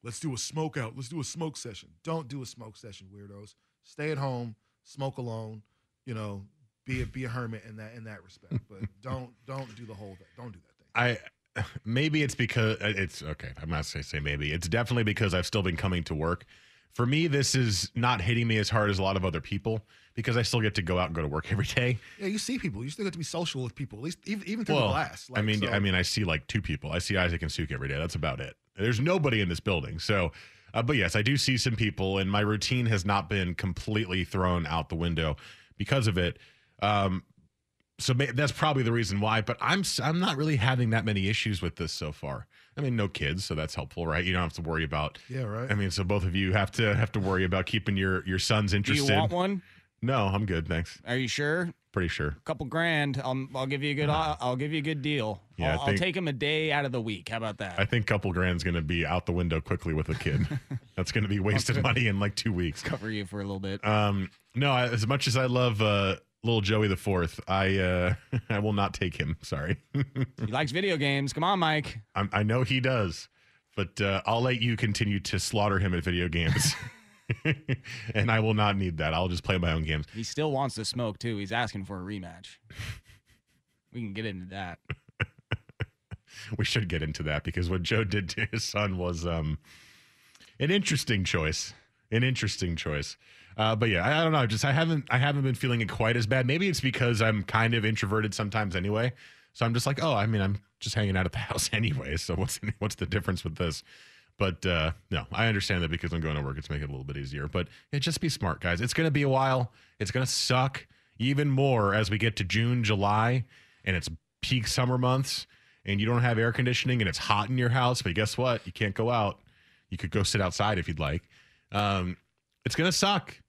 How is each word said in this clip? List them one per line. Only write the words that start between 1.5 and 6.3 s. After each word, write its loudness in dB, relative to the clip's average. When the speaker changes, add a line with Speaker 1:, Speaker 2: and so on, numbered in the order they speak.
Speaker 1:
session." -14
Don't -6
do -8
a -10
smoke -16
session, -20
weirdos. -20
Stay -6
at -2
home, -4
smoke -8
alone, -10
you -8
know, -8